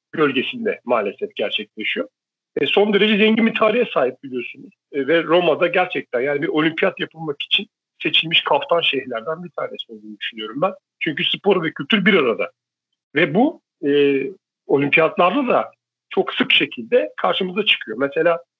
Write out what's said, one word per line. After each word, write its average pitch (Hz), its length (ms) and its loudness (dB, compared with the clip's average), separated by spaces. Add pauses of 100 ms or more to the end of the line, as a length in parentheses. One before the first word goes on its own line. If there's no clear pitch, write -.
(120)
gölgesinde 127 720 -2
maalesef 104 520 -4
gerçekleşiyor. - 720 -6 (480)
E, 143 100 0
son 208 280 2
derece 214 220 4
zengin 220 300 4
bir 226 80 0
tarihe 220 400 2
sahip 131 280 0
biliyorsunuz. 127 480 -10 (220)
E, 139 140 -2
ve 165 160 4
Roma'da 160 440 4
gerçekten 180 540 -2
yani 143 220 -2
bir 160 60 -2
olimpiyat 160 520 0
yapılmak 160 420 -8
için - 240 -2 (360)
seçilmiş 160 420 0
kaftan 165 360 2
şehirlerden 139 640 -4
bir 175 60 -16
tanesi 127 420 -10
olduğunu 107 280 -18
düşünüyorum 110 420 -10
ben. 196 100 0 (280)
Çünkü 160 240 -4
spor 190 380 0
ve 160 100 -4
kültür 190 320 -2
bir 208 100 4
arada. 113 360 0 (640)
Ve 151 200 2
bu, 269 260 2 (260)
e, 143 360 4 (440)
olimpiyatlarda 160 800 2
da 147 220 0 (400)
çok - 240 -2
sık - 180 0
şekilde 143 640 0
karşımıza 185 480 -2
çıkıyor. 113 340 -2
Mesela 160 440 0 (180)